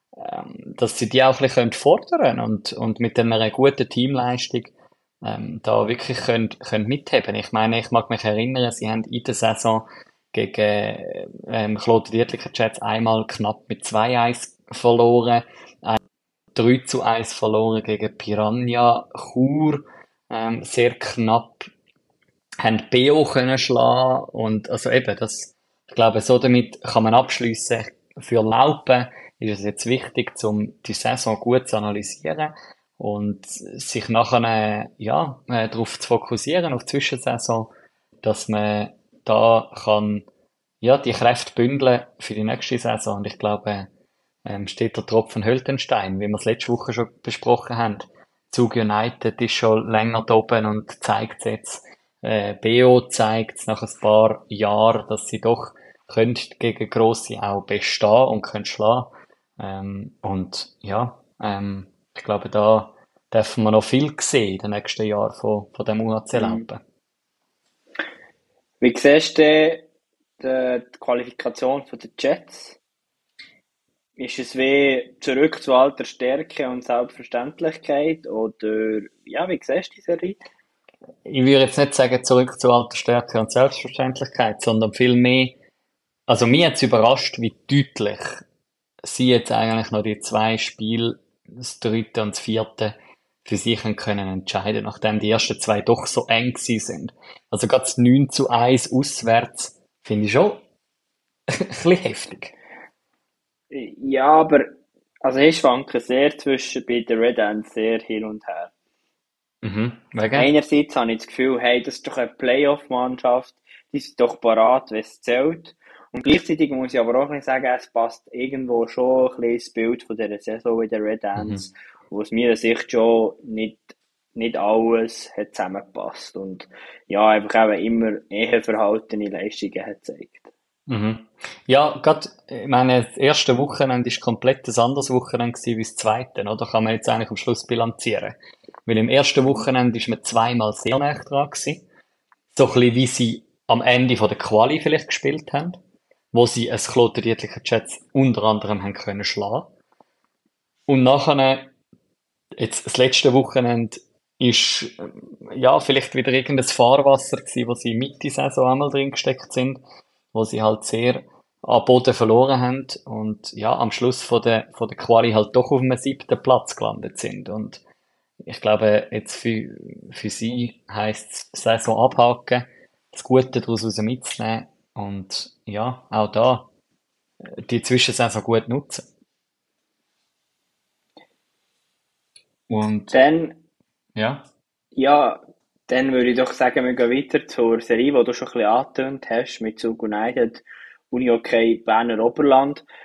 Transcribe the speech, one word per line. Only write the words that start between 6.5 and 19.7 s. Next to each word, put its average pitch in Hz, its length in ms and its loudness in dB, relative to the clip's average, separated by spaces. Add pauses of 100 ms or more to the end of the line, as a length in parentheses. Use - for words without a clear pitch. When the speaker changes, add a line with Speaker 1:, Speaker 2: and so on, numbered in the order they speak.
Speaker 1:
können - 380 -6
mitheben. 123 480 -2
Ich 107 160 -8
meine, 113 260 0
ich 110 120 -8
mag 117 200 0
mich 113 140 -4
erinnern, 120 460 0
sie 110 200 -8
haben 110 140 -4
in 120 200 -8
der 120 100 -4
Saison 113 540 0 (440)
gegen, 104 960 -4 (200)
ähm, 107 280 -2
Claude 113 360 2
Dietlicher 117 420 -2
Jets 113 260 -2
einmal 110 460 -2
knapp - 420 -6
mit - 160 -10
zwei 113 320 0
eins 120 400 -2 (140)
verloren, 120 720 4 (400)
ein 110 160 -2 (560)
drei 123 320 4
zu 127 160 -4
eins 113 300 -2
verloren 110 500 0
gegen 107 340 -4
Piranha 120 960 0
Chur, 147 720 0 (480)